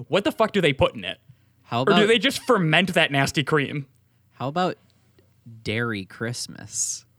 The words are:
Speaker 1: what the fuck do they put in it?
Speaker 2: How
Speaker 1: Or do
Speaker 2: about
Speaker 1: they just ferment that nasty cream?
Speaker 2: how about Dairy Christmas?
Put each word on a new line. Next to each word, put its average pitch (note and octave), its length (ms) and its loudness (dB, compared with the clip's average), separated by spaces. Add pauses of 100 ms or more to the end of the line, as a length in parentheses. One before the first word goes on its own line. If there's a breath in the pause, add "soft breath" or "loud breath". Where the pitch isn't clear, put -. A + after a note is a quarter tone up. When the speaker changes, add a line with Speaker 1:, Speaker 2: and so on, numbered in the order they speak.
Speaker 1:
what F#3 180 0
the D#4 80 0
fuck A3 200 0
do G3+ 100 0
they D3+ 100 4
put - 220 0
in F#2+ 100 -10
it? F#2 140 -10 (460)
Speaker 2:
How A#2+ 180 -4
Speaker 1:
Or - 40 -4
do G3+ 60 4
Speaker 2:
about G3 160 6
Speaker 1:
they A3+ 100 4
just C4 280 -2
ferment F3+ 480 2
that D#3+ 180 2
nasty C#3 320 0
cream? D3 420 -2 (480)
Speaker 2:
how B2+ 140 -6
about F3 280 -2 (880)
Dairy A2 420 -4
Christmas? - 960 -8 (140)